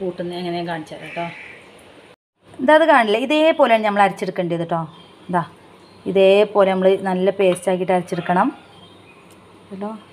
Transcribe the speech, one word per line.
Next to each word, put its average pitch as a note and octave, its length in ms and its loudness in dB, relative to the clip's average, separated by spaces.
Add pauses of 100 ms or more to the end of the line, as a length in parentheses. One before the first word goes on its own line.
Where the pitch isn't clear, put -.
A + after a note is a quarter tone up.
കൂട്ടുന്നത് F3 400 -8
എങ്ങനെയാണ് F3 300 -8
കാണിച്ചു D#3+ 240 -10
തരാം D#3 140 -16
കേട്ടോ. E3+ 180 -8 (1400)
ഇതാ, D4 160 4
അത് D#4+ 140 2
കാണില്ലേ, A3+ 340 2
ഇതേപോലെയാണ് D4 640 2
നമ്മൾ G3+ 180 2
അരച്ചെടുക്കേണ്ടത് F3+ 580 -4
കേട്ടോ. E3 160 -4 (500)
ഇതാ, F3 140 0 (680)
ഇതേപോലെ G3 640 4
നമ്മൾ F#3 140 2 (220)
നല്ല F#3 200 0 (120)
പേസ്റ്റാക്കിയിട്ട് F#3 560 0
അരച്ചെടുക്കണം F3 500 -2 (1200)
കേട്ടോ. G3+ 220 -10 (200)